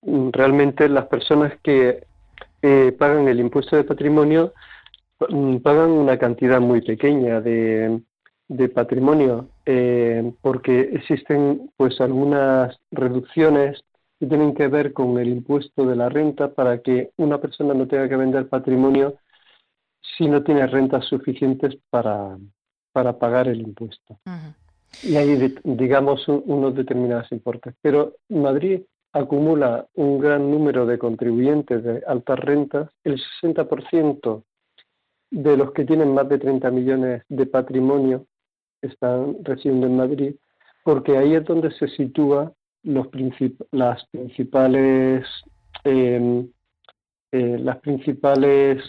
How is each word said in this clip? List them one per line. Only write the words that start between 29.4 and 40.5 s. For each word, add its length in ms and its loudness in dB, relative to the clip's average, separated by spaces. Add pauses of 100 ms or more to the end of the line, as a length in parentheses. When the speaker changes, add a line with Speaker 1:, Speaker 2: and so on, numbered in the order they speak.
Speaker 1:
un 260 0
gran 300 0
número 360 0
de 120 -2
contribuyentes 840 -2
de 220 -6
altas 340 -4
rentas. 500 -4 (140)
El 140 -4
sesenta 500 -4
por 200 -6
ciento 540 -2 (880)
de 260 2
los 160 0
que 120 -4
tienen 280 2
más 160 0
de 100 0
treinta 320 -2
millones 580 -2
de 180 -2
patrimonio 800 -2 (560)
están, 640 -4
residen 400 -2
en 120 2
Madrid, 380 -2 (500)